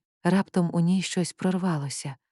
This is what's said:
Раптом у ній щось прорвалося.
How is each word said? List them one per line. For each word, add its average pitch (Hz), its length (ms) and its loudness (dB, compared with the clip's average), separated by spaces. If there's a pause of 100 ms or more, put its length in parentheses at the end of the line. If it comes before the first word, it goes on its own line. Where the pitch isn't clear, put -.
(240)
Раптом 180 500 2
у 170 60 0
ній 180 220 4
щось 170 320 -4
прорвалося. 165 840 -4 (160)